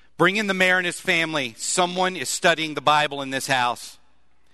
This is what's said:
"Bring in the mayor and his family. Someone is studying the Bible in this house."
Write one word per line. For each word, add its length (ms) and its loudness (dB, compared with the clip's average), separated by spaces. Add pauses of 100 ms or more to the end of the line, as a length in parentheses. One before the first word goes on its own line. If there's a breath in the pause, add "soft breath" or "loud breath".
(180 soft breath)
"Bring 180 4
in 100 -2
the 80 0
mayor 240 4
and 80 -2
his 120 -6
family. 600 -2
Someone 580 0
is 140 -6
studying 420 0
the 80 -6
Bible 400 2
in 80 -8
this 200 -4
house." 500 -2 (560 soft breath)